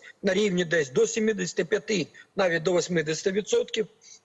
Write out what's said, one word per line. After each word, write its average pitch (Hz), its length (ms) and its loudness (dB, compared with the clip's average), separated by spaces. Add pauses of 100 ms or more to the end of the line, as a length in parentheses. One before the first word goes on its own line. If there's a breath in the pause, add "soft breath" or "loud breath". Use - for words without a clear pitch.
(240 loud breath)
на 190 100 2
рівні 185 320 2
десь 156 240 0
до 214 180 2
сімдесяти 208 580 -2
п'яти, 190 420 -2 (280 loud breath)
навіть 165 280 0
до 185 80 0
восьмидесяти 165 600 0
відсотків. 214 560 -2 (380 loud breath)